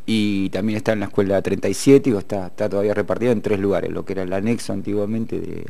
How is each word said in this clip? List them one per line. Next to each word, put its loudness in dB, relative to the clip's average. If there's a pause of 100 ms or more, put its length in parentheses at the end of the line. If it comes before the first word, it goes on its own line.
y 2
también -2
está 0
en 0
la -2
escuela 2
treinta -2
y 0
siete, 6
digo, 0
está, -6
está -4
todavía 0
repartida 0
en 0
tres 0
lugares, 0
lo -6
que -6
era -4
el -4
anexo -2
antiguamente -4
de, -8